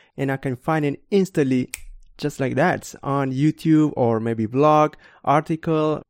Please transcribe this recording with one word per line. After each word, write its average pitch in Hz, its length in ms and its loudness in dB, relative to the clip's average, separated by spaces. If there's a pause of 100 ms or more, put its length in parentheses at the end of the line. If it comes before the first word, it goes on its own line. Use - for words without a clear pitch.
(160)
and 135 160 -2
I 135 40 0
can 135 200 -6
find 156 280 -2
it 143 260 -4
instantly 143 600 0 (460)
just 143 240 -8
like 123 160 -2
that - 460 -2
on 139 300 -2
YouTube 156 640 2
or 117 220 2
maybe 113 280 -2
blog, 151 480 2 (300)
article. 156 840 0